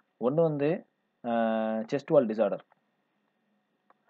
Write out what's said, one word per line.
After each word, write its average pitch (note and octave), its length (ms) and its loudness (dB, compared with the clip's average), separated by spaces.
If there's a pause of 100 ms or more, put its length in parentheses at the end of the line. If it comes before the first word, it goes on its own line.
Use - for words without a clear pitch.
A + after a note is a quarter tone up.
(200)
ஒண்ணு C#3 280 0
வந்து, D3 380 -2 (380)
ஆ, A#2+ 80 -4 (600)
செஸ்ட் C#3+ 200 -4
வால் C3+ 140 6
டிஸார்டர், G#2 380 -2 (1500)